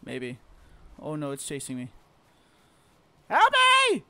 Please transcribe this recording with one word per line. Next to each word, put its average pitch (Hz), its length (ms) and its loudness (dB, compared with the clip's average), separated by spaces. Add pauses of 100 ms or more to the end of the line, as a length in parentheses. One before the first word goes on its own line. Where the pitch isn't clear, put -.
Maybe. 123 360 -10 (600)
Oh 151 160 -10
no, 147 160 -6
it's - 140 -10
chasing 135 300 -10
me. 123 120 -10 (1400)
Help 440 240 4 (380)
me! 294 200 -2